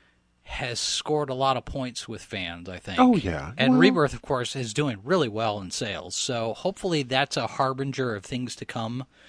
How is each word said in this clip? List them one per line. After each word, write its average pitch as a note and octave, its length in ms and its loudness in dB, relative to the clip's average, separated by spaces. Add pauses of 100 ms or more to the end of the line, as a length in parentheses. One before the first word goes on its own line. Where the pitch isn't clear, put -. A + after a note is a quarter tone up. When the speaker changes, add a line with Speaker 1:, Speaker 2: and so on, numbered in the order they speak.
(440)
Speaker 1:
has A#2+ 360 -6
scored D3 500 -2
a B2+ 40 -2
lot C3 220 4
of A#2 80 -4
points B2+ 440 -6
with A2 140 -10
fans, F2 460 -8
I F2+ 80 -10
think. - 220 -6
Speaker 2:
Oh, B3+ 180 8
yeah. F#2+ 400 -2
Speaker 1:
And C3 160 4
Speaker 2:
Well B3+ 80 6
Speaker 1:
Rebirth, E3 320 6
of A2+ 100 -8
course, B2+ 340 -2
is A#2 180 -6
doing C#3 280 0
really D3+ 260 2
well G#2 320 0
in F#2 100 -8
sales. F#2+ 440 -6
So A2+ 400 -2
hopefully F3+ 500 0
that's C3 340 0
a A#2 80 0
harbinger C3 680 0
of G2 100 -8
things B2 320 -6
to - 100 -12
come. B2 380 -6 (240)